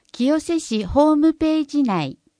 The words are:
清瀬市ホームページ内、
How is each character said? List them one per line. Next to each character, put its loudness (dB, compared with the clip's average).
清 0
瀬 -4
市 -4
ホ 2
ー 2
ム 2
ペ 0
ー -2
ジ -2
内、 -2